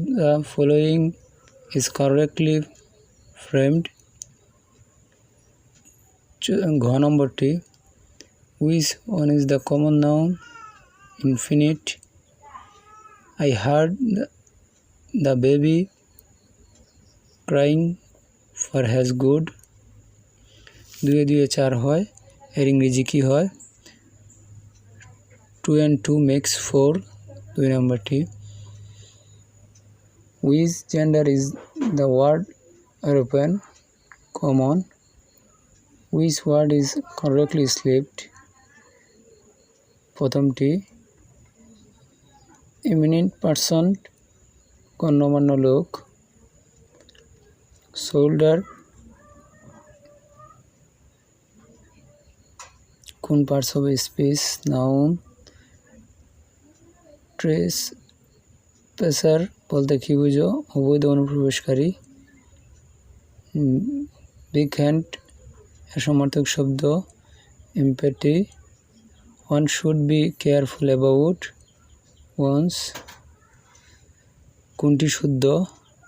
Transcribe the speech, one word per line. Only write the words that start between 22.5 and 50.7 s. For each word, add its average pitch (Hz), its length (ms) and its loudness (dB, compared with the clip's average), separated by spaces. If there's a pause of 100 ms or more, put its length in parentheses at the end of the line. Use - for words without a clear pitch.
এর 139 120 0
ইংরেজি 131 360 2
কী 139 180 -2
হয়? 139 260 2 (2250)
Two 151 120 2
and 151 220 4
two 147 200 -2
makes 139 360 0 (180)
four, 139 280 2 (560)
দুই 135 140 0
নম্বরটি। 127 560 -2 (2250)
Which 165 260 2 (180)
gender 156 320 2 (120)
is 135 80 0 (540)
the 139 80 2 (140)
word 151 220 2 (680)
aeroplane 143 520 0 (800)
common? 135 380 2 (1400)
Which 160 280 -2
word 147 340 2
is 139 100 0 (300)
correctly 143 460 0 (100)
slipped? 135 440 -2 (2000)
প্রথমটি। 139 520 0 (2250)
Eminent 165 400 2 (120)
person, 165 420 0 (1160)
গণ্যমান্য 143 480 2 (160)
লোক। 139 220 2 (2250)
Shoulder, 156 520 2 (4000)